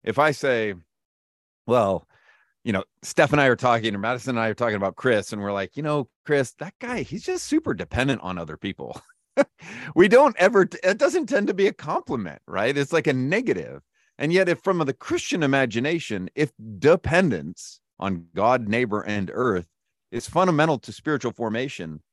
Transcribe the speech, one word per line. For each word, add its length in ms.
If 140
I 140
say, 420
well, 400
you 80
know, 120
Steph 300
and 80
I 60
are 100
talking, 380
or 40
Madison 380
and 40
I 80
are 60
talking 220
about 180
Chris, 380
and 100
we're 100
like, 240
"You 60
know, 260
Chris, 360
that 180
guy, 240
he's 220
just 220
super 280
dependent 480
on 160
other 180
people." 440
<laughs> 100
We 120
don't 280
ever, 300
t-, 180
it 140
doesn't 280
tend 200
to 80
be 120
a 60
compliment, 760
right? 300
It's 160
like 140
a 80
negative. 680
And 140
yet, 160
if 120
from 180
the 140
Christian 500
imagination, 920
if 180
dependence 1000
on 360
God, 340
neighbor, 320
and 320
earth 360
is 180
fundamental 520
to 120
spiritual 400
formation 680